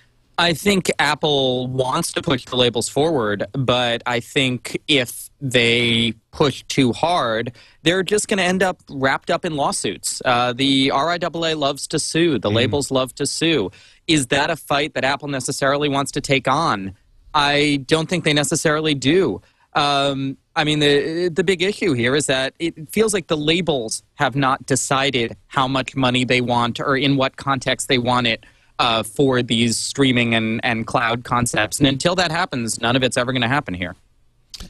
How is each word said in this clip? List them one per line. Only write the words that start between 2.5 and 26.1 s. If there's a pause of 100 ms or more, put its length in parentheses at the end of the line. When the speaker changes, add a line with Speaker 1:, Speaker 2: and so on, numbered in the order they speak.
Speaker 1:
labels
forward,
but
I
think
if (100)
they (160)
push
too
hard, (300)
they're
just
gonna
end
up
wrapped
up
in
lawsuits.
Uh,
the
R
I
double
A
loves
to
sue.
The
Speaker 2:
Mm.
Speaker 1:
labels
love
to
sue. (360)
Is
that
a
fight
that
Apple
necessarily
wants
to
take
on? (380)
I
don't
think
they
necessarily
do. (320)
Um, (180)
I
mean,
the,
the
big
issue
here
is
that
it
feels
like
the
labels (120)
have
not
decided (120)
how
much
money